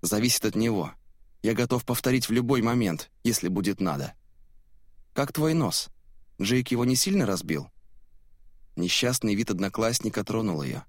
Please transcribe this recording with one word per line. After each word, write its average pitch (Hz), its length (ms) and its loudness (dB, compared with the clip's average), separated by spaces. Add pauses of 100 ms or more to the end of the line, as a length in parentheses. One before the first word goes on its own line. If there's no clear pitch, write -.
"Зависит 110 460 0
от 101 80 0
него. 107 380 0 (500)
Я 110 100 2
готов 123 320 0
повторить 123 460 0
в - 20 2
любой 120 300 2
момент, 113 480 0 (140)
если 110 240 0
будет 95 320 0
надо". 73 340 -2 (960)
"Как 135 220 -2
твой 156 180 2
нос? - 380 0 (500)
Джейк 123 280 2
его 123 180 2
не 127 100 4
сильно 190 300 2
разбил?" 80 420 -2 (1040)
Несчастный 107 600 0
вид 107 160 -2
одноклассника 107 760 -2
тронул 104 380 -2
её. 64 260 -6